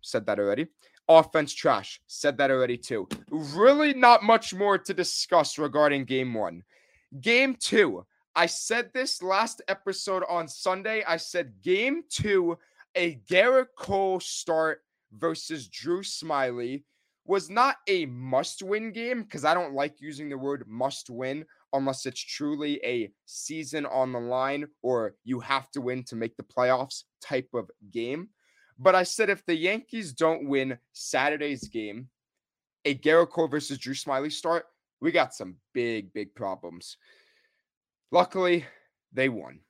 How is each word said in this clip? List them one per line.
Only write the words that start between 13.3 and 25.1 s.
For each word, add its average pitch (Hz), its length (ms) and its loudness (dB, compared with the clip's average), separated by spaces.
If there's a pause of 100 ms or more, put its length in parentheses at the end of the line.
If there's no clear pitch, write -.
Cole 190 420 -2
start 160 640 -2 (280)
versus 156 560 -6
Drew 170 340 -4
Smyly 135 840 -4 (420)
was 180 240 -2
not 240 280 2 (100)
a 180 180 0
must-win 151 880 -4
game 233 340 -6
'cause 147 200 -8
I 156 80 6
don't 170 200 -2
like 143 280 -4
using 147 280 -12
the 139 80 -8
word 135 300 -6
must-win 131 800 -6 (280)
unless 135 320 -2
it's 131 140 -8
truly 147 640 -6
a 117 280 -4 (140)
season 151 600 -10
on 127 260 0
the 123 80 -4
line 131 480 -2 (140)
or 117 420 -2